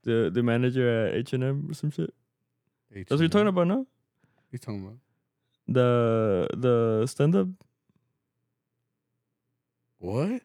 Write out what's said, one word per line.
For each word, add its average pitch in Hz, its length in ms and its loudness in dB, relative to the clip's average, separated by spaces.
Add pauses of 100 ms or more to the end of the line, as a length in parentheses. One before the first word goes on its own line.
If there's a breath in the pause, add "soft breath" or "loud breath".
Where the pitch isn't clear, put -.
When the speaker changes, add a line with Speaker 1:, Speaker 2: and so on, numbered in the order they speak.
Speaker 1:
The, 117 300 0
the 120 100 0
manager 120 680 0
at - 60 -4
H 123 200 -4
and 127 100 -2
M 139 260 -4
or 156 40 -8
some 151 160 -4
shit. - 220 -8 (800)
That's 98 200 -10
what 143 100 2
you're - 0 -
Speaker 2:
H - 0 -
and - 20 4
M? 165 80 2
Speaker 1:
talking 208 180 4
about, 180 200 2
no? 202 100 0
Speaker 2:
What 262 80 -6 (640)
you 123 60 -12
talking 104 280 -10
about? 110 120 -18 (720)
Speaker 1:
The, 113 840 2
the 117 500 2
stand-up. 175 420 2 (2500)
Speaker 2:
What? 139 460 -4